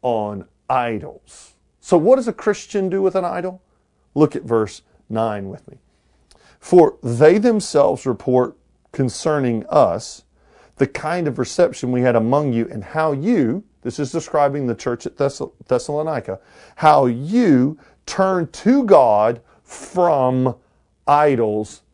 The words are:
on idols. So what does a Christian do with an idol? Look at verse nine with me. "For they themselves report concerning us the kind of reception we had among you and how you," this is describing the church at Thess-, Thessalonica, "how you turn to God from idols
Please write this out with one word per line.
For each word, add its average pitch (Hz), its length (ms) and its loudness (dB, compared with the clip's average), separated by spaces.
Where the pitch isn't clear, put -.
on 104 440 -4
idols. - 880 -8
So - 180 2
what 208 200 4
does 240 100 -2
a - 60 -4
Christian 196 560 -4
do 196 120 -4
with 190 140 0
an 190 80 -4
idol? 180 380 -8
Look 147 220 2
at - 80 -8
verse 113 380 -2
nine 107 400 -4
with - 200 -18
me. - 80 -20
"For 170 420 4
they 135 360 4
themselves 208 680 0
report 127 520 -2
concerning 127 800 -4
us 110 540 0
the 135 120 0
kind 165 400 -6
of 131 120 -6
reception 123 520 -2
we 123 100 -2
had 123 140 2
among 131 360 0
you 117 180 -2
and 104 140 -10
how 160 280 -2
you," 151 520 -2
this 120 180 -10
is 143 120 -6
describing 143 560 -2
the 117 80 -4
church 120 300 -8
at - 100 -12
Thess-, 139 260 -4
Thessalonica, 143 720 -4
"how 139 300 4
you 147 720 2
turn 190 460 -2
to 262 320 2
God 120 560 4
from 131 920 0
idols 120 760 0